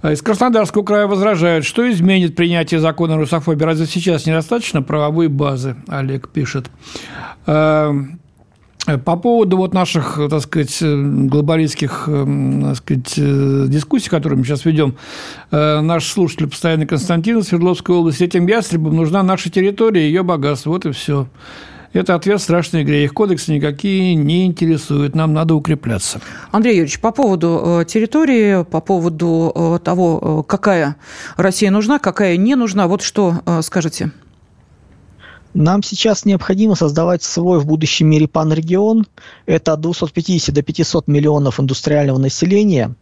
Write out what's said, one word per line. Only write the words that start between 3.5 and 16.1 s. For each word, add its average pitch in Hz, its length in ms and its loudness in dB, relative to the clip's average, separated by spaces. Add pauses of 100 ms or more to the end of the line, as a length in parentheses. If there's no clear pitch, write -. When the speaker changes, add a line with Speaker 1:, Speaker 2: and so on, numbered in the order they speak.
Speaker 1:
Разве 160 220 0
сейчас 165 400 -2
недостаточно 160 560 -2
правовой 151 460 0
базы, 135 480 -2 (120)
Олег 135 400 -6
пишет. 131 420 -6 (760)
Э, 151 460 2 (1120)
по 170 120 0
поводу 208 420 2
вот 185 160 -2
наших, 165 440 -2 (120)
так 151 100 0
сказать, 143 400 -4
э, 147 220 0 (240)
глобалистских, 147 800 0
э, 139 560 -2
так 139 140 -2
сказать, 127 420 -4
э, 139 500 2
дискуссий, 151 400 -2
которые 147 300 0
мы 131 60 0
сейчас 139 200 -4
ведем, 151 320 2 (540)
э, 151 300 2
наш 160 260 0
слушатель 160 420 -2